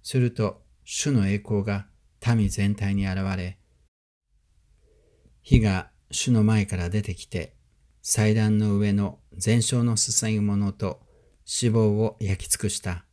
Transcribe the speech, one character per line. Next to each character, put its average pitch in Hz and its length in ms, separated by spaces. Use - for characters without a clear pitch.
す - 160
る 123 120
と、 - 320
主 - 280
の 101 180
栄 101 80
光 101 260
が 101 240
民 104 140
全 101 260
体 101 180
に 98 140
現 95 120
れ、 92 200
火 123 140
が 95 300
主 - 220
の 113 100
前 107 240
か 98 100
ら 87 140
出 101 140
て 95 100
き - 140
て、 - 260
祭 107 320
壇 107 240
の 104 200
上 101 160
の 101 260
全 113 240
焼 120 240
の 113 100
捧 110 380
げ 107 60
物 101 320
と - 300
脂 120 100
肪 113 80
を 107 300
焼 98 280
き - 20
尽 - 120
く 101 100
し - 80
た。 87 340